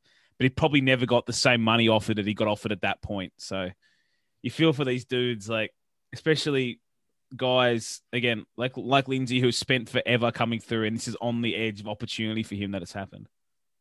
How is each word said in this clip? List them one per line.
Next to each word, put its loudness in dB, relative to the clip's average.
but 2
he 4
probably 2
never 4
got 2
the -4
same 4
money 4
offered 2
that -2
he -2
got -2
offered -2
at -4
that -4
point. -8
So -6
you -6
feel 4
for -4
these -2
dudes, -2
like, -2
especially 0
guys, 2
again, 0
like, -4
like 2
Lindsay, 0
who 4
spent 0
forever 2
coming -2
through, -2
and -2
this -8
is -8
on -2
the -2
edge -4
of -12
opportunity -6
for -8
him -4
that -6
it's -14
happened. -12